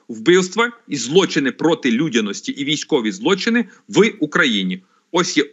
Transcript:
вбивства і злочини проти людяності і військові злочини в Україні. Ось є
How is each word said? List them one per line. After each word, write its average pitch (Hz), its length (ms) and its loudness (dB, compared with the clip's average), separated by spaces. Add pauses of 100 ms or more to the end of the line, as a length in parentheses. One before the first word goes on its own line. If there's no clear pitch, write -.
вбивства 185 640 2 (160)
і 147 80 -8
злочини 139 560 0
проти 151 400 0
людяності 113 600 -2
і 135 120 -8
військові 139 480 -2
злочини 190 540 -2 (220)
в 202 320 2
Україні. 104 640 -2 (280)
Ось 170 260 0
є 147 160 4